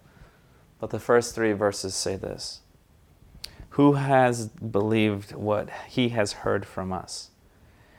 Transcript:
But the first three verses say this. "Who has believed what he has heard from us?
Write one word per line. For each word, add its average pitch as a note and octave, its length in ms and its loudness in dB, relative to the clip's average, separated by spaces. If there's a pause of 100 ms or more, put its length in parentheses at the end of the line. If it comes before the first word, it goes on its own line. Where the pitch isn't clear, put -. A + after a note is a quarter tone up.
(800)
But A2 100 -8
the A2+ 80 -4
first A#2+ 360 2
three A2 180 2
verses G2 420 0
say - 220 -4
this. - 440 -10 (1080)
"Who C#3+ 240 6
has B2+ 540 2
believed G#2+ 880 0
what G#2 340 -2 (200)
he B2 220 0
has A2 220 0
heard G2+ 320 -2
from F#2+ 280 -8
us? - 380 -10 (680)